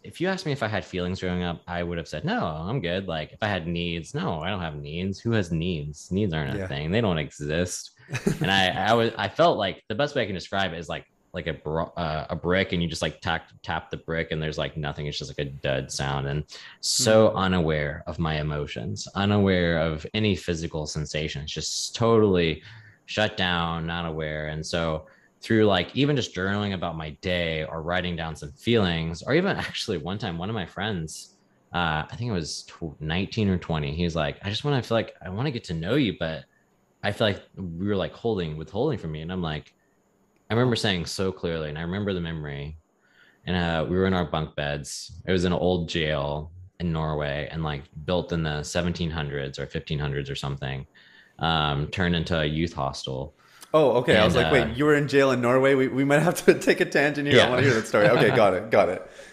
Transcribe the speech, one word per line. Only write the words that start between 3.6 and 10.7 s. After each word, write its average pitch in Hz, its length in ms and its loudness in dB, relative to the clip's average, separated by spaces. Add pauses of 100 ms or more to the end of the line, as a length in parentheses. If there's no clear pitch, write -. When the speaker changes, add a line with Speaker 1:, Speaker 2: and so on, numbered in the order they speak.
Speaker 1:
needs, 85 480 -4
no, 139 280 -4
I 87 80 -4
don't 101 100 -4
have 80 160 -6
needs. 85 440 -6
Who 117 120 -2
has 92 200 0
needs? 80 580 -4
Needs 95 220 0
aren't 73 220 -2
a 67 40 -4
Speaker 2:
Yeah. - 100 -6
Speaker 1:
thing. 73 220 -4
They 107 100 2
don't 92 180 2
exist. 76 720 -4 (180)
Speaker 2:
<laughs> - 320 -2
Speaker 1:
And 92 100 0
I, 95 200 4
I 95 240 2
was, 117 240 4
I 101 100 0
felt 156 300 4
like 98 300 -2
the 110 60 -4
best 143 200 0
way 131 80 0
I 101 40 -2
can 98 80 -4
describe 95 380 -2